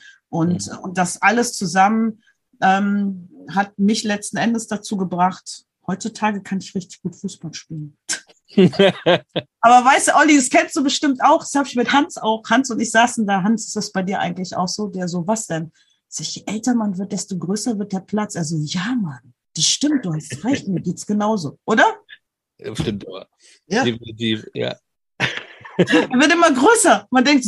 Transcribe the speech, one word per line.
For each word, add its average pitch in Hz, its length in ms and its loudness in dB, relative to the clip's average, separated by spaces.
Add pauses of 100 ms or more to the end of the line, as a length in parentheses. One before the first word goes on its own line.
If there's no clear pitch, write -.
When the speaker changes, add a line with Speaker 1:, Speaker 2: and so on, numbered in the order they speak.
(280)
Speaker 1:
Und, 170 400 -2
Speaker 2:
Mhm. - 120 -12
Speaker 1:
und 180 180 -12
das 180 240 -2
alles 233 320 2
zusammen, 208 680 0 (400)
ähm, 196 680 0 (200)
hat 202 300 -2
mich 214 240 2
letzten 208 320 -4
Endes 226 320 -2
dazu 208 300 -6
gebracht, 180 640 -2 (240)
heutzutage 208 540 -4
kann 190 180 -6
ich - 160 -10
richtig - 260 -10
gut 175 140 -8
Fußball - 380 -12
spielen. 151 440 -14 (520)
Speaker 2:
<laughs> - 1000 2 (140)
Speaker 1:
Aber 247 240 8
weißt 302 240 4
du, - 60 2
Olli, 294 200 6
das 277 140 2
kennst 339 260 2
du 294 80 0
bestimmt 277 400 0
auch, 302 160 6
das - 160 -8
hab 277 100 0
ich - 100 -10
mit 240 160 0
Hans 285 260 0
auch. 220 320 -2
Hans 254 200 2
und 214 100 -4
ich 220 120 -4
saßen 226 340 2
da. 196 160 0
Hans, 220 240 0
ist - 100 -10
das 208 160 -6
bei 190 120 -2
dir 190 160 -4
eigentlich 180 360 -6
auch 180 120 -2
so? 214 200 -6
Der 180 200 -6
so, 170 200 -6
"Was 220 200 -2
denn?" 160 240 -6 (360)
Sag - 200 -10
ich, - 80 -12
"Je - 100 -16
älter 220 300 -2
man 208 220 -2
wird, 202 140 -6
desto 190 260 -6
größer 202 420 -4
wird 202 140 -8
der 185 80 -4
Platz." 208 340 -6
Also, 160 240 -4
"Ja, 180 420 -4
Mann, 131 320 -10 (220)
das 156 100 -2
stimmt, 285 400 0
du 165 80 -4
hast 147 300 -10
recht, 262 240 -2
mir 175 140 -2
geht's - 260 -6
genauso", 208 580 -2
oder? 320 300 2 (640)
Speaker 2:
Ja, 110 160 -12
stimmt, 98 320 -6
aber 95 200 -16 (380)
Speaker 1:
Ja. 220 180 0
Speaker 2:
definitiv, 113 680 -4
ja. 120 220 -6 (440)
Speaker 1:
Er - 680 -4
wird 277 440 4
immer 339 220 4
größer. 302 560 4
Man 254 160 4
denkt, 285 220 4